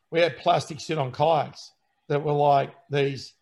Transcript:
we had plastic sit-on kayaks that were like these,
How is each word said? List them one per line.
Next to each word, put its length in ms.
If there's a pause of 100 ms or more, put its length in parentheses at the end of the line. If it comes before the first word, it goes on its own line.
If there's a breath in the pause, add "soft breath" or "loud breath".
(120)
we 80
had 180
plastic 420
sit-on 320
kayaks 600 (360)
that 160
were 80
like 400 (200)
these, 500